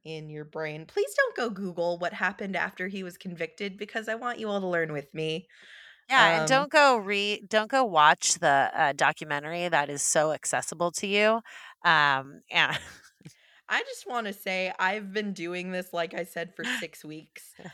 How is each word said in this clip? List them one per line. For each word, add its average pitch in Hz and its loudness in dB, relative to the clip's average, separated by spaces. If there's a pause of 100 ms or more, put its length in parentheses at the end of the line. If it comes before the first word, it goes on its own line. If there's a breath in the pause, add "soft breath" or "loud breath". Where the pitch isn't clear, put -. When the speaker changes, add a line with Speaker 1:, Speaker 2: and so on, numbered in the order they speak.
Speaker 1:
in 156 -12
your 151 -12
brain. 156 -8
Please 480 -4
don't 523 0
go 240 -2
Google 175 -4
what 175 -2
happened 196 -4
after 180 -4
he 190 -8
was 180 -12
convicted 175 -8
because 214 -8
I 220 -4
want 240 -8
you 220 -6
all 202 -2
to 185 -4
learn 165 0
with 143 -8
me. 160 -6 (600 loud breath)
Speaker 2:
Yeah, 247 6
and 165 4
Speaker 1:
Um, 156 0
Speaker 2:
don't 269 2
go 285 8
re-, 202 -2
don't 214 2
go 262 4
watch 165 6
the, 139 4
uh, 147 2
documentary 151 -2
that 147 2
is 143 -6
so 156 2
accessible 165 -4
to - -6
you. 214 4 (440 loud breath)
Um, 143 2
yeah. 151 2
<laughs> - -20
Speaker 1:
I 254 0
just 508 -12
wanna 226 -4
say 185 -6
I've 196 -2
been 208 -4
doing 180 -6
this, 185 -6
like 170 -4
I 170 -6
said, 175 -10
for - -8
six 226 -8
weeks. 156 -18 (200)